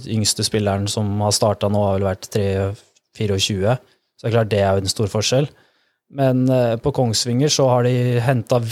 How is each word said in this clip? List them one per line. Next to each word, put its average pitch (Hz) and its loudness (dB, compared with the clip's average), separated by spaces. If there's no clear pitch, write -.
yngste 110 -2
spilleren 101 0
som 104 -2
har 104 2
startet 104 0
nå, 104 0
har 98 0
vel 98 0
vært - -6
tre, 104 0
fireogtjue. 101 0
Så - -12
det 120 -2
er 110 0
klart, 113 2
det 104 2
er 98 2
jo 98 0
en 95 -4
stor 107 -2
forskjell. 131 0
Men, 131 2
eh, 123 2
på 147 0
Kongsvinger 123 0
så 135 2
har 123 2
de 123 0
hentet 120 0